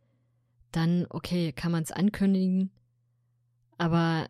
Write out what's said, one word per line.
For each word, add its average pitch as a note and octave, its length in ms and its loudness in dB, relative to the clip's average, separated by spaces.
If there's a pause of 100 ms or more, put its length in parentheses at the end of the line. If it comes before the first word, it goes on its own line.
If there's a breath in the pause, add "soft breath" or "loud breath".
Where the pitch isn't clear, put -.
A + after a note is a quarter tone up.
(720)
dann, E3+ 380 0
okay, E3+ 440 -4
kann E3+ 180 -4
man's E3 200 -2
ankündigen. F#3+ 800 2 (1040)
Aber, E3 520 2